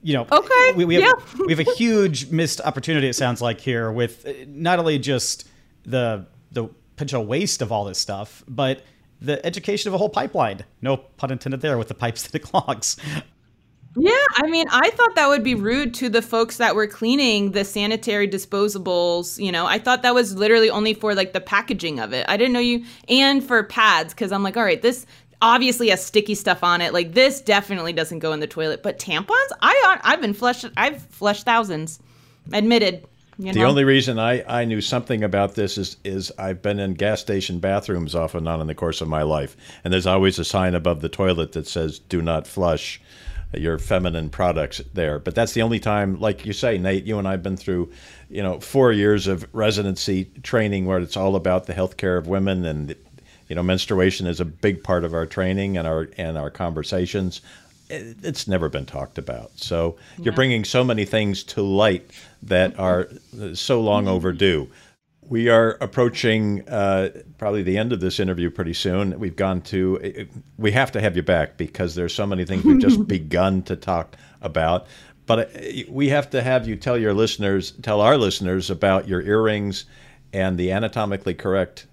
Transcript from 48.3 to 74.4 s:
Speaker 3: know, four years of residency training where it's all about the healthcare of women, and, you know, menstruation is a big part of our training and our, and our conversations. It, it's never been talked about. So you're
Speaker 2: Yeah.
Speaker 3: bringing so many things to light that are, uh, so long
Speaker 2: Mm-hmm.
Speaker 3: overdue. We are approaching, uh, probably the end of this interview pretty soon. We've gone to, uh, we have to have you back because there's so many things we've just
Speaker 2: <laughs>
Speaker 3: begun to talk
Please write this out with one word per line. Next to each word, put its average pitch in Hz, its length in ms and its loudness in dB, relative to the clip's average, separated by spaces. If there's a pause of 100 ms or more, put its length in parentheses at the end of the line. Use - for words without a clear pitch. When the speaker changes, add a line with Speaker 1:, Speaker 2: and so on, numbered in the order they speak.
Speaker 3:
know, 92 180 -2
four 131 320 4
years 104 360 4
of 92 240 -2
residency 101 720 0 (180)
training 101 440 0
where 92 120 0
it's 90 180 -6
all 98 200 2
about 92 300 0
the 87 80 -8
healthcare 92 440 -2
of 78 80 -6
women, 95 400 0
and, 76 280 -6 (540)
you 78 60 -8
know, 87 80 -2
menstruation 92 640 2
is 87 140 -4
a 90 40 0
big 92 380 -2
part 87 220 0
of 82 100 -4
our 82 120 -2
training 95 520 -2
and 80 80 -4
our, 80 220 -2 (100)
and 80 180 -6
our 73 140 -6
conversations. 90 880 -4 (480)
It, 117 340 -14
it's - 240 -8
never 90 220 -2
been 69 160 -6
talked 67 320 -10
about. 60 400 -12
So 82 400 -4 (220)
you're 120 140 -4
Speaker 2:
Yeah. 95 40 -2
Speaker 3:
bringing 123 300 2
so 127 180 2
many 110 220 0
things 104 380 -2
to - 180 -6
light 98 480 2 (320)
that 92 360 2
are, 92 300 0 (320)
uh, 92 140 -10
so 120 260 0
long 104 240 2
Speaker 2:
Mm-hmm. 95 80 0
Speaker 3:
overdue. 87 560 2 (640)
We 117 200 0
are 113 300 6
approaching, 110 880 0
uh, 98 400 2 (300)
probably 104 240 -2
the 92 160 0
end 117 140 0
of 98 80 -2
this 90 200 -2
interview 87 300 0
pretty 85 240 -6
soon. 95 440 -2
We've 92 180 -6
gone 95 260 0
to, 92 420 0
uh, 98 200 -10 (340)
we 110 140 2
have 131 200 2
to 110 80 -2
have 101 160 2
you 87 60 0
back 80 360 2
because 85 380 -4
there's 87 180 -4
so 104 120 -2
many 92 180 -2
things 92 200 -4
we've 285 140 8
just 226 300 4
Speaker 2:
<laughs> 101 100 0
Speaker 3:
begun 90 460 0
to 92 120 -6
talk 87 400 -6 (260)